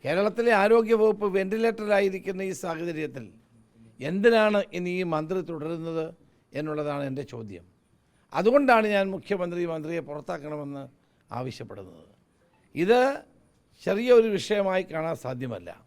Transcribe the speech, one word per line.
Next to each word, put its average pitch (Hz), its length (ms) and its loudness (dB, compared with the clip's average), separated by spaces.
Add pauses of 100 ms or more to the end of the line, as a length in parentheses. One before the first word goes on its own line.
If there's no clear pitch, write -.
കേരളത്തിലെ 202 480 2 (100)
ആരോഗ്യവകുപ്പ് 220 640 4
വെന്റിലേറ്ററിലായിരിക്കുന്ന 196 1160 0
ഈ 190 100 -4
സാഹചര്യത്തിൽ 156 800 -6 (680)
എന്തിനാണ് 208 720 2
ഇനി 180 180 -6
ഈ 180 120 -2
മന്ത്രി 165 380 -2
തുടരുന്നത് 165 760 -8 (400)
എന്നുള്ളതാണ് 147 500 -4
എൻ്റെ 135 180 -6
ചോദ്യം. 110 420 -14 (720)
അതുകൊണ്ടാണ് 233 520 4
ഞാൻ 196 240 0
മുഖ്യമന്ത്രി 175 560 -4
മന്ത്രിയെ 160 340 -6
പുറത്താക്കണമെന്ന് 147 880 -10 (500)
ആവശ്യപ്പെടുന്നത്. 98 680 -12 (720)
ഇത് 208 260 4 (840)
ചെറിയ 220 280 2
ഒരു 226 160 8
വിഷയമായി 190 540 0 (100)
കാണാൻ 160 220 -4
സാധ്യമല്ല. 123 560 -8 (160)